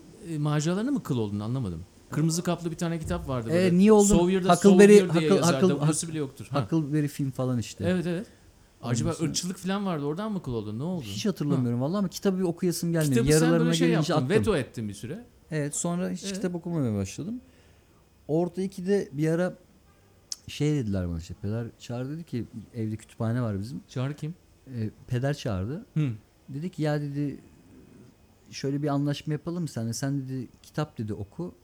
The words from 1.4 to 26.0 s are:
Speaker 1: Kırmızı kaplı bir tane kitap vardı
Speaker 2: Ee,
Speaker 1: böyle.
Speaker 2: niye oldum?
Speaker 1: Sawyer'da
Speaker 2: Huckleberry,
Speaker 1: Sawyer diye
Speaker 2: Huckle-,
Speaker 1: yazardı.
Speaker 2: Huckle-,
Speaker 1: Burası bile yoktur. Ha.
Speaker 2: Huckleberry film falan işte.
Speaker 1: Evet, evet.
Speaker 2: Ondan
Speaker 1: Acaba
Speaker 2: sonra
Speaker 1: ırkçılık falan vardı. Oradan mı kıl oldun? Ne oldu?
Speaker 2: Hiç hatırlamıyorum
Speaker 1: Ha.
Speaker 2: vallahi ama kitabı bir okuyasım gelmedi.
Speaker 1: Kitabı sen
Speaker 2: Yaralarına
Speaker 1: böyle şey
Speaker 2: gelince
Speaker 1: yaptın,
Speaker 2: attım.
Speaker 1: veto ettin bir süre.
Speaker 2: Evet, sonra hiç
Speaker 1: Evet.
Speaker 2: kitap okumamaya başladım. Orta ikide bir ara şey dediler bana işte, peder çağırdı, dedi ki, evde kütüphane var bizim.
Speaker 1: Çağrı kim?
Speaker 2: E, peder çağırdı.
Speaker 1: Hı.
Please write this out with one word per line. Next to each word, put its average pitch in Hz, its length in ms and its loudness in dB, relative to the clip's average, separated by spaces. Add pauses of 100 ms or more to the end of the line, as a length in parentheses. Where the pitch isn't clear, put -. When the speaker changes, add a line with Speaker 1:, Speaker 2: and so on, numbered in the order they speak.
Speaker 1:
Kırmızı 160 340 0
kaplı 170 280 -4
bir 165 60 -12
tane 165 220 -4
kitap 170 280 -6
vardı 120 220 -4
Speaker 2:
Ee, 151 40 0
Speaker 1:
böyle. 180 240 4
Speaker 2:
niye 208 140 8
oldum? 208 260 8
Speaker 1:
Sawyer'da 180 380 4
Speaker 2:
Huckleberry, 202 420 10
Speaker 1:
Sawyer 156 160 6
diye 160 160 4
Speaker 2:
Huckle-, 147 60 6
Speaker 1:
yazardı. 170 380 4
Speaker 2:
Huckle-, 143 80 -2
Speaker 1:
Burası 156 260 2
bile 160 100 -6
yoktur. 131 340 -8
Ha. 143 100 0
Speaker 2:
Huckleberry 147 460 0
film 139 240 -4
falan 127 280 -2
işte. - 240 -8
Speaker 1:
Evet, 175 240 0
evet. 180 200 -4 (540)
Speaker 2:
Ondan 117 120 -4
Speaker 1:
Acaba 156 200 0
Speaker 2:
sonra 156 160 -2
Speaker 1:
ırkçılık 180 280 -6
falan 196 280 -4
vardı. 156 200 -4
Oradan 196 260 -4
mı 190 120 -6
kıl 127 100 -6
oldun? 107 260 -6
Ne 139 40 -6
oldu? 175 220 -6
Speaker 2:
Hiç 104 200 -6
hatırlamıyorum 127 540 0
Speaker 1:
Ha. 131 60 -2
Speaker 2:
vallahi 185 140 -2
ama 190 80 -2
kitabı 190 300 -2
bir 190 60 -2
okuyasım 170 480 -2
gelmedi. 156 180 2
Speaker 1:
Kitabı 127 180 4
sen 147 60 4
Speaker 2:
Yaralarına 165 320 4
Speaker 1:
böyle 165 120 2
şey 170 100 4
Speaker 2:
gelince 160 260 2
Speaker 1:
yaptın, 135 140 2
Speaker 2:
attım. 208 140 4
Speaker 1:
veto 208 140 0
ettin 117 340 -4
bir 98 40 -8
süre. 170 320 -12 (260)
Speaker 2:
Evet, 151 240 -4
sonra 175 340 -2
hiç 180 140 -8
Speaker 1:
Evet. 196 100 -8
Speaker 2:
kitap 185 220 -4
okumamaya 160 400 -2
başladım. 147 460 -6 (840)
Orta 170 340 -2
ikide 190 500 -2
bir 151 160 -2
ara 170 300 0 (880)
şey 151 260 -2
dediler 98 360 0
bana 85 80 -4
işte, 82 240 -10
peder 113 260 -4 (120)
çağırdı, 127 360 -8
dedi 170 80 -12
ki, 120 220 -6 (300)
evde 110 220 -4
kütüphane 117 440 -4
var 104 180 -2
bizim. 127 280 -8
Speaker 1:
Çağrı 139 280 -6
kim? 156 200 -8 (320)
Speaker 2:
E, 113 220 -6 (180)
peder 127 260 -2
çağırdı. 123 600 -4
Speaker 1:
Hı. 151 160 0 (400)